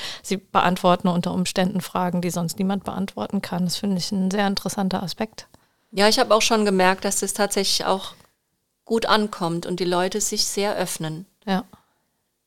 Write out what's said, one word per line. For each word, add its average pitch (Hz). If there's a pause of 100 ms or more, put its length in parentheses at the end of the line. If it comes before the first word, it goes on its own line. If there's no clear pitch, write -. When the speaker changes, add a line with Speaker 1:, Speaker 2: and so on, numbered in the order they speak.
(240)
Speaker 1:
sie 190
beantworten 180
unter 175
Umständen 185
Fragen, 180
die 175
sonst 170
niemand 190
beantworten 196
kann. 180
Das 170
finde 202
ich 165
ein 185
sehr 202
interessanter 196
Aspekt. 220 (480)
Speaker 2:
Ja, 208
ich 220
hab 214
auch 220
schon 214
gemerkt, 190
dass 196
das 196
tatsächlich 196
auch - (720)
gut 226
ankommt 180
und 180
die 185
Leute 180
sich 208
sehr 202
öffnen. 170 (200)
Speaker 1:
Ja. 190 (840)